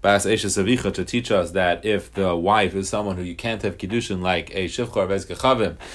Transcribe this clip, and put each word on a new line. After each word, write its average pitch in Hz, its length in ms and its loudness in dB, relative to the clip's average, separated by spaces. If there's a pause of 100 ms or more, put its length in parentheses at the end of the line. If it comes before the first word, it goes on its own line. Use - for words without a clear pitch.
Bas 101 220 4
Eshes 101 380 2
Avicha 104 300 2
to 92 100 -4
teach 120 280 -2
us 87 200 2
that 87 320 2
if 104 300 -2
the 92 220 2
wife 95 400 2
is 95 120 -2
someone 104 300 -2
who 90 60 -6
you 87 120 -8
can't 113 280 -6
have 98 140 -4
Kiddushin 104 440 -4
like 90 320 -2
a 92 120 -2
Shivcha 113 300 -4
or 98 120 2
Beis 98 180 -2
Kechavim, 107 520 0 (180)